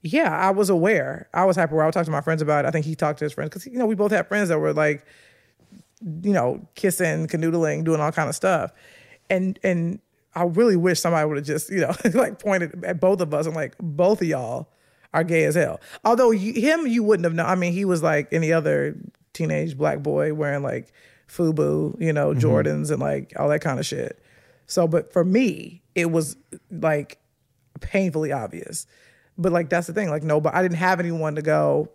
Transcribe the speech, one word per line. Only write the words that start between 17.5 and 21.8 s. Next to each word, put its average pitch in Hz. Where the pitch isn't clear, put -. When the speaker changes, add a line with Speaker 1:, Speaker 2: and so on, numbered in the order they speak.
Speaker 1:
mean, 175
he 196
was 175
like 151
any 160
other 151
teenage 156
black 147
boy 147
wearing, 143
like, -
fubu, 156